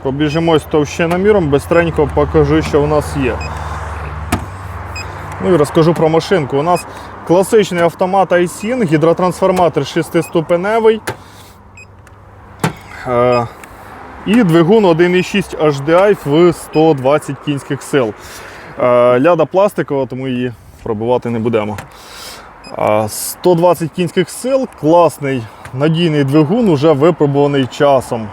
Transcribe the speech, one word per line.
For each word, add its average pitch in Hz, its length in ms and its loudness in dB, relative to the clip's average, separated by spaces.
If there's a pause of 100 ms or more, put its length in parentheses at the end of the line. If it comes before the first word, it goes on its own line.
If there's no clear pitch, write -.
Пробіжимось 151 600 0
товщиноміром, 175 840 0
бистренько 156 640 0
покажу, 151 480 2
що 151 200 0
у 147 60 0
нас 151 360 -2
є. 113 120 -2 (2000)
Ну 190 100 2
і - 20 4
розкажу 160 380 2
про 160 160 2
машинку. 160 480 0
У 143 60 0
нас 175 220 0 (420)
класичний 175 560 2
автомат 185 480 0
Айсін, 208 520 -2
гідротрансформатор 170 1040 0
шестиступеневий. 175 1120 0 (2000)
Е, 123 400 2 (760)
і 226 180 4
двигун 175 420 4
один 175 300 4
і 185 80 2
шість - 340 -4
H 143 280 0
D 151 40 -4
I 185 360 4
в 160 280 4
сто 156 400 0
двадцять 139 420 -2 (100)
кінських 143 380 -6
сил. 113 300 -2 (640)
Е, 123 400 4
ляда 156 260 4
пластикова, 165 600 0
тому 131 220 -8
її 123 260 -4 (300)
пробивати 117 460 -2
не 117 100 -4
будемо. 107 380 -2 (1000)
Е, 107 320 0
сто - 460 -2
двадцять 165 360 2
кінських 180 380 -4
сил, 262 380 -4 (120)
класний, 147 640 2 (300)
надійний 156 500 0
двигун, 156 460 2
уже 156 220 4
випробуваний 143 760 2
часом. 123 680 0